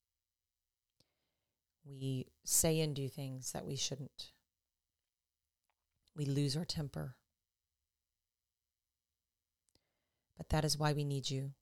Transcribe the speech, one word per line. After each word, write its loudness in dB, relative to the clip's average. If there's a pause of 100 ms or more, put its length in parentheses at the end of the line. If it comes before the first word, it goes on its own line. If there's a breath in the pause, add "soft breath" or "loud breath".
(1900)
We -2 (160)
say 6
and 2
do -2
things -6
that -6
we -4
shouldn't. -6 (1800)
We -4
lose 2
our -2
temper. -4 (3250)
But -10
that 4
is 2
why 4
we 2
need 0
you, -2 (100)